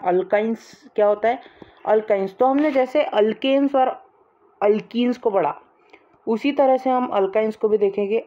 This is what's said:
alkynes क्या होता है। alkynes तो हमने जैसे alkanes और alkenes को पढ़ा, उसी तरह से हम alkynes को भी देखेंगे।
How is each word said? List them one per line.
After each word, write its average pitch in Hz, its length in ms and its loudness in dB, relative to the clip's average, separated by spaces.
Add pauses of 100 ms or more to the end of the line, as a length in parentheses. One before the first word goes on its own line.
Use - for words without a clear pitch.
alkynes 208 920 -2
क्या 208 100 2
होता 208 220 0
है। 254 120 -2 (460)
alkynes 208 520 0
तो 247 80 2
हमने 285 260 2
जैसे 262 300 0
alkanes 269 720 0
और 262 140 2 (720)
alkenes 226 580 0
को 233 120 -2
पढ़ा, 175 240 0 (720)
उसी 233 260 -2
तरह 269 240 2
से 262 140 -4
हम 254 180 -2
alkynes 214 480 -2
को 220 120 -2
भी 208 100 2
देखेंगे। 202 480 -2